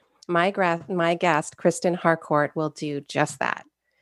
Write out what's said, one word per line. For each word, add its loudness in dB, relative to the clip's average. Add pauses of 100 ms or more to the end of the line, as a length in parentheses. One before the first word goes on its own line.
(260)
my 2
gra-, 0
my 0
guest, 0
Kristen 2
Harcourt, 0
will -2
do -8
just -2
that. -4 (380)